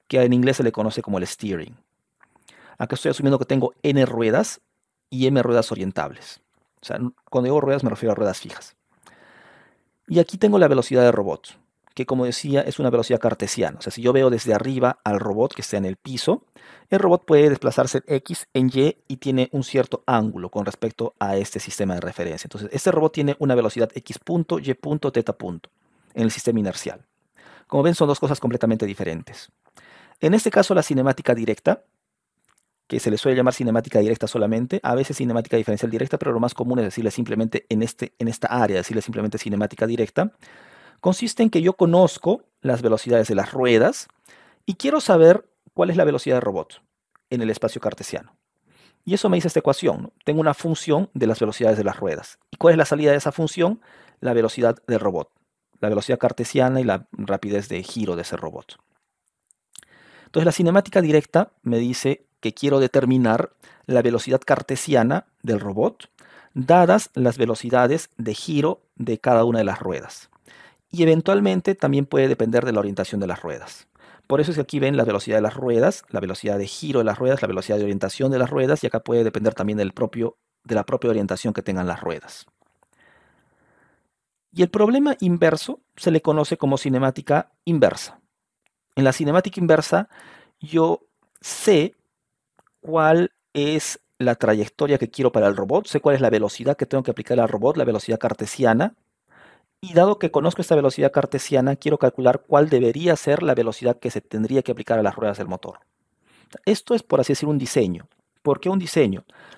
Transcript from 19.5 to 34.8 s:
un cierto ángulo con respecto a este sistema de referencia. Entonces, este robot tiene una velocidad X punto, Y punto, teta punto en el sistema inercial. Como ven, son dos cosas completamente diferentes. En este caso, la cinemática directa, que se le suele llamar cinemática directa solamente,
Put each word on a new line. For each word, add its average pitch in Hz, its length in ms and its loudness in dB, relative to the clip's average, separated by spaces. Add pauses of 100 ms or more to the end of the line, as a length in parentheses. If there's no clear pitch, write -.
un 139 140 -4
cierto - 420 -4
ángulo 107 440 -2
con 101 160 -6
respecto 113 520 -6
a 98 180 -2
este 101 220 -4
sistema 95 360 -4
de 87 60 -6
referencia. 87 460 -8
Entonces, 104 240 -14
este 175 220 -2
robot 156 220 2
tiene 143 240 -2
una 139 160 0
velocidad 113 400 0
X - 240 -14
punto, 170 400 -4
Y 139 160 -4
punto, 147 360 -6
teta 113 220 -2
punto - 380 -12 (440)
en 117 100 -2
el 113 60 2
sistema 117 300 -2
inercial. - 460 -8 (600)
Como 139 160 0
ven, 165 120 2
son 165 120 2
dos 143 140 0
cosas 143 180 0
completamente 113 460 -2
diferentes. 87 680 -10 (680)
En 160 140 2
este 226 160 2
caso, 196 240 4
la 165 80 4
cinemática 135 520 0
directa, 113 500 -2 (1040)
que 123 140 -4
se 160 100 -2
le 160 60 -2
suele 131 180 0
llamar 127 200 0
cinemática 113 440 -2
directa 107 280 0
solamente, 113 560 -2